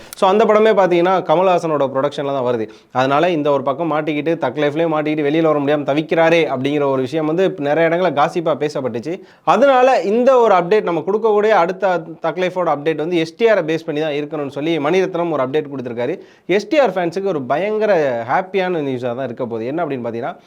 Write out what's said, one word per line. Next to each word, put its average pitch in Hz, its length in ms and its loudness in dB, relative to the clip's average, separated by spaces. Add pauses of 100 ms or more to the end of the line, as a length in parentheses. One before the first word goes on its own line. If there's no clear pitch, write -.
(140)
So, 196 140 2
அந்த 208 160 4
படமே 214 320 4
பார்த்தீங்கன்னா, 180 460 2
கமல்ஹாசனோட 165 720 2
ப்ரொடக்ஷன்ல 143 320 -2
தான் 131 280 -2
வருது. 110 140 -4 (240)
அதனால 139 380 2
இந்த 151 200 0
ஒரு 139 120 2
பக்கம் 143 300 -2
மாட்டிக்கிட்டு, 156 460 -2
தக் 131 200 -4
லைஃப்லயே 151 280 0
மாட்டிக்கிட்டு 156 380 -2
வெளியில 151 180 0
வர 156 160 2
முடியாம 147 220 0
தவிக்கிறாரே 160 760 2
அப்படிங்கிற 143 280 -2
ஒரு 135 160 0
விஷயம் 151 260 -4
வந்து 170 320 0
நிறைய 151 300 2
இடங்கள்ல 170 240 0
காசிப்பா 165 440 0
பேசப்பட்டுச்சு. 139 640 -4 (240)
அதனால 254 560 4
இந்த 247 380 2
ஒரு 226 160 4
அப்டேட், 180 280 2
நம்ம 170 240 -2
கொடுக்கக்கூடிய 208 420 0
அடுத்த 185 540 2 (200)
தக் 160 160 -4
லைஃபோட 180 360 -2
அப்டேட் 147 220 -2
வந்து 165 200 -2
எஸ் 160 200 -2
டி 233 120 2
ஆரை 202 140 4
பேஸ் 160 240 -4
பண்ணி 151 140 -4
தான் 156 120 -2
இருக்கணும்னு 147 360 -6
சொல்லி 151 300 -2
மணிரத்னம் 170 520 0
ஒரு 143 120 -2
அப்டேட் 139 320 -2
கொடுத்திருக்காரு. 123 440 -6 (280)
எஸ் 208 220 0
டி 311 100 2
ஆர் 247 120 4
ஃபேன்ஸுக்கு 180 340 -4
ஒரு 165 180 -2
பயங்கர 160 880 0
ஹாப்பியான 185 500 -2
நியூஸா 127 340 -4
தான் 135 100 -6
இருக்க 123 220 -6
போகுது. 113 200 -6
என்ன 160 180 -4
அப்படின்னு 151 40 -4
பார்த்தீங்கன்னா, 123 480 -6 (100)